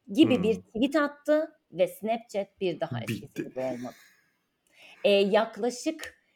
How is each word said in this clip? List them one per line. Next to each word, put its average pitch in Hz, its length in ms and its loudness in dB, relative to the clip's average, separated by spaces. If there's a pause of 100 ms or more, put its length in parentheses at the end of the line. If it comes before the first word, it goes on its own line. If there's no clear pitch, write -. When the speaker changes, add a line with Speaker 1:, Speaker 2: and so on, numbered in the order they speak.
(120)
Speaker 1:
Gibi 240 240 4
Speaker 2:
Hmm. 185 60 0
Speaker 1:
bir 220 120 2
tweet 269 420 -2
attı 302 560 0 (200)
ve 175 160 2
Snapchat 214 720 -6
bir 175 200 -2
daha 156 200 -4
eskisi 110 220 -6
Speaker 2:
Bitti. - 220 -10
Speaker 1:
gibi - 160 -10
olmadı. 123 340 -6 (1080)
Ee, 202 60 6
yaklaşık, 214 1040 0 (220)